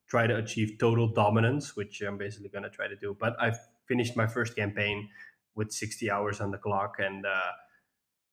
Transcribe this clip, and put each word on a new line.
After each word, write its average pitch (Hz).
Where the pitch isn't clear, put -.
try 117
to 113
achieve 110
total 117
dominance, 113
which 104
I'm 101
basically 101
gonna 101
try 101
to 101
do. 101
But 117
I've 113
finished 120
my 113
first 113
campaign 104
with 107
sixty 107
hours 101
on 101
the 95
clock, 104
and, 98
uh, 95